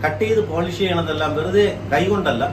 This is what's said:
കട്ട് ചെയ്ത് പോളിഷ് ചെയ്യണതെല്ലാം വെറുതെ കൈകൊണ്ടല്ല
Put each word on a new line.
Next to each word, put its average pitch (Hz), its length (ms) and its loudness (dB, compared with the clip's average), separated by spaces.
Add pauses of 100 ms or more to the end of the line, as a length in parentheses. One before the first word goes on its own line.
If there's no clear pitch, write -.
കട്ട് - 180 0
ചെയ്ത് 214 240 2
പോളിഷ് 170 300 -2
ചെയ്യണതെല്ലാം 160 600 0
വെറുതെ 185 420 2 (140)
കൈകൊണ്ടല്ല 160 600 0